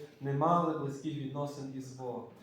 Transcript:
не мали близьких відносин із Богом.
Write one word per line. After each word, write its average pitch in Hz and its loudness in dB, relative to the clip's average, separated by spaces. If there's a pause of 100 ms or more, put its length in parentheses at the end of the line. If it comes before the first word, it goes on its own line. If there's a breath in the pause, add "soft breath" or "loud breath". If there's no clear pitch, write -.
(220 loud breath)
не 139 0
мали 160 6
близьких 139 -2
відносин 135 -4
із 127 -8
Богом. 123 -6 (200 loud breath)